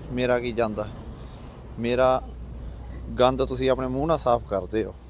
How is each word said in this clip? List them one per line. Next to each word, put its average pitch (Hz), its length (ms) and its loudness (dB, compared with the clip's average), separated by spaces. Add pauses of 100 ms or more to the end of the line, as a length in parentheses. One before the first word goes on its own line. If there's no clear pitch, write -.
(120)
ਮੇਰਾ 123 280 2
ਕੀ 120 120 -2
ਜਾਂਦਾ। 107 360 0 (920)
ਮੇਰਾ 127 420 4 (1000)
ਗੰਦ 131 260 6
ਤੁਸੀਂ 131 240 0
ਆਪਣੇ 127 180 2
ਮੂੰਹ 135 200 0
ਨਾਲ 160 100 4
ਸਾਫ਼ 120 320 4
ਕਰਦੇ 98 340 0
ਹੋ, 95 120 -6 (140)